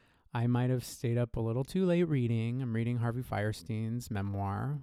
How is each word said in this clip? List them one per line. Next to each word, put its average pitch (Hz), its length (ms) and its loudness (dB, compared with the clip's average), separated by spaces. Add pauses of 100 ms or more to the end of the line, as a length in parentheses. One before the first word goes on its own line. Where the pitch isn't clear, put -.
(340)
I 120 120 2
might 123 220 4
have 127 160 0
stayed 120 320 -2
up 120 200 0
a 120 40 -2
little 113 240 0
too 185 220 0
late 175 160 4
reading. 120 580 2
I'm 120 140 -2
reading 117 240 0
Harvey 117 240 -2
Fierstein's 110 880 -4
memoir, 98 720 -2